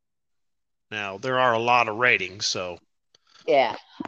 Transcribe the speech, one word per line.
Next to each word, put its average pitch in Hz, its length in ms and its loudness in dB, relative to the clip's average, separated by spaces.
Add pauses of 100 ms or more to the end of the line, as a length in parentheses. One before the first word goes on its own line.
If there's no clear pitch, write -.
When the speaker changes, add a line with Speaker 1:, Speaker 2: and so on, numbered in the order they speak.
(920)
Speaker 1:
Now, 101 260 -10
there 127 220 -2
are 127 140 4
a 113 60 2
lot 120 300 2
of 104 80 -4
ratings, 104 480 0
so 90 320 -6 (720)
Speaker 2:
Yeah. 135 280 2 (320)